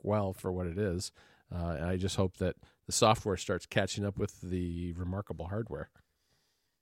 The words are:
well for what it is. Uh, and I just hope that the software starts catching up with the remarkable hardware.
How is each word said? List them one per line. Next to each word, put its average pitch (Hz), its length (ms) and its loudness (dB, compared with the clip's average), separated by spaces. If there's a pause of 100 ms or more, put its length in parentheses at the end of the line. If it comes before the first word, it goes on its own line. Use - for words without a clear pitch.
well 101 300 2
for 95 180 -4
what 90 160 -2
it 85 100 -4
is. 98 340 0 (420)
Uh, 85 240 -2
and 73 80 -2
I 92 120 2
just 92 180 -2
hope 95 220 2
that 90 180 0 (300)
the - 80 -8
software 110 440 6
starts - 280 -4
catching 101 400 0
up 98 120 -2
with 107 240 -2
the 87 520 -2
remarkable 87 540 -6
hardware. 95 420 -6 (920)